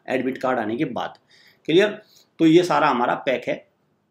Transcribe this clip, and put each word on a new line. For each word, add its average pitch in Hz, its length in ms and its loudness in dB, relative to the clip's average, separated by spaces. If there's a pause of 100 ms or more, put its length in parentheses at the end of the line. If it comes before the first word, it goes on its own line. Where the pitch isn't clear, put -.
एडमिट 127 300 -4
कार्ड 127 200 -2
आने 110 180 -4
के 156 80 -2
बाद। 92 340 -10 (500)
क्लियर? 190 200 4 (500)
तो 165 80 4
ये 165 180 6
सारा 151 240 2
हमारा 123 260 0
पैक 123 340 -4
है, - 80 -4 (540)